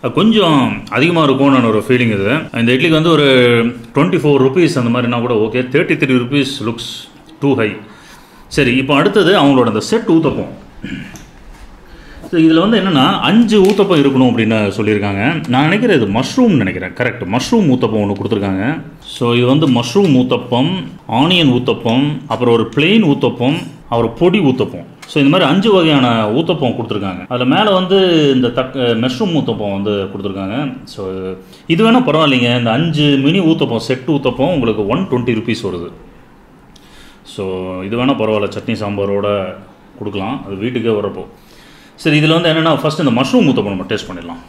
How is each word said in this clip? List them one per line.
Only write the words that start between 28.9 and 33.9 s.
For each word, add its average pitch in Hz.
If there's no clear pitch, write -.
mushroom 143
ஊத்தப்பம் 110
வந்து 101
கொடுத்துருக்காங்க. 98
So 95
இது 170
வேணா 226
பரவாயில்லைங்க, 139
இந்த 117
அஞ்சு 147
mini 156
ஊத்தப்பம், 151
செட் 127